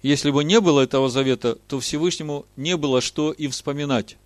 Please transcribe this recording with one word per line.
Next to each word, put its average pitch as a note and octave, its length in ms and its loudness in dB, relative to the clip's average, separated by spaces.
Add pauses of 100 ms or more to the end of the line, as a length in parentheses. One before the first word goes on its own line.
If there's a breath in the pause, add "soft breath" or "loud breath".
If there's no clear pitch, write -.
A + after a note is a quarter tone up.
Если C#3+ 300 2
бы D3 120 2
не G3 180 4
было D3+ 200 4
этого C3+ 280 2
завета, B2 460 0 (120)
то C#3 120 -6
Всевышнему D3+ 680 -4 (100)
не E3 220 -4
было C3+ 240 2
что D3+ 300 -2
и D3+ 160 -6
вспоминать. C#3 800 -4